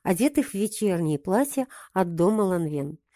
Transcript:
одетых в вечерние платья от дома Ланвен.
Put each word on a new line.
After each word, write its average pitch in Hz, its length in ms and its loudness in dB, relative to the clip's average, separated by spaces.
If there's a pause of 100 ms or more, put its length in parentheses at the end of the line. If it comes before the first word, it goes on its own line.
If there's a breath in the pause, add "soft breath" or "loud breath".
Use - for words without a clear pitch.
одетых 262 460 0
в - 40 -16
вечерние 190 640 0
платья 247 500 0 (260 loud breath)
от 175 220 0
дома 208 260 2
Ланвен. 156 580 -2 (160 soft breath)